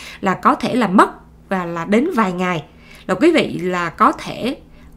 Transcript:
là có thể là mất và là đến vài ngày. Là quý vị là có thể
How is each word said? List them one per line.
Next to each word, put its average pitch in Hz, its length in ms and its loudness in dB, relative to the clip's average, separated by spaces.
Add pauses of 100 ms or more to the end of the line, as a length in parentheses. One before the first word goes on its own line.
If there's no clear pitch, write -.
(200)
là 190 140 0
có 220 200 2
thể - 200 -2
là 233 140 2
mất 220 220 4 (380)
và 185 160 -4
là 170 200 -6
đến 226 300 2
vài 208 180 0
ngày. 180 320 -4 (420)
Là 185 80 -2
quý 302 180 4
vị 208 300 0
là 175 280 -4
có 240 220 2
thể - 440 -8 (400)